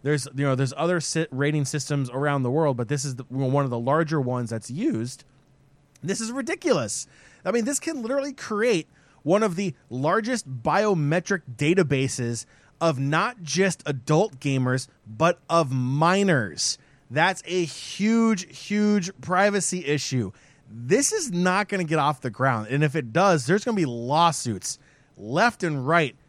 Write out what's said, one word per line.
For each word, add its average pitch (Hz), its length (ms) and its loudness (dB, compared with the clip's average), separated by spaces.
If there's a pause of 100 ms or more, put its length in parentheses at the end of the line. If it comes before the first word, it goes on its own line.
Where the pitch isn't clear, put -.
There's, 143 320 0
you 139 100 0
know, 135 100 4
there's 131 200 0
other 170 240 2
si-, 160 320 -2
rating 143 340 0
systems 139 440 -2
around 139 340 0
the 123 80 0
world, 143 260 2
but 117 120 -4
this 143 160 -2
is 131 100 -6
the, - 140 -12
one 135 340 0
of 131 60 -2
the 120 100 -2
larger 151 420 2
ones 123 280 -2
that's 117 200 -6
used. 135 540 -4 (800)
This 190 180 -4
is 226 100 -8
ridiculous. 247 760 -2 (380)
I 190 60 0
mean, 226 140 0
this 277 140 -2
can 285 220 -6
literally 269 320 -2
create 208 540 -2 (360)
one 190 200 4
of 185 120 0
the 190 180 -2 (160)
largest 151 760 -2
biometric 175 760 2 (160)
databases 135 880 0 (360)
of 156 180 2
not 180 420 0
just 170 440 0
adult 151 540 0
gamers, 131 480 0 (200)
but 156 320 0 (100)
of 156 220 2
minors. 139 1040 2 (340)
That's 175 340 0
a 175 200 -2
huge, 214 880 0 (120)
huge 208 520 2
privacy 185 680 0
issue. 135 460 -2 (400)
This 135 400 0
is 330 200 -4
not 185 360 0
gonna 185 160 -4
get 156 160 0
off 143 220 0
the 127 80 -6
ground. 113 400 0
And 143 140 2
if 147 120 0
it 123 160 -4
does, 165 360 4
there's 196 180 2
gonna 233 100 0
be 175 100 2
lawsuits 123 960 0 (380)
left 160 460 0
and 143 220 -4
right 156 300 2 (120)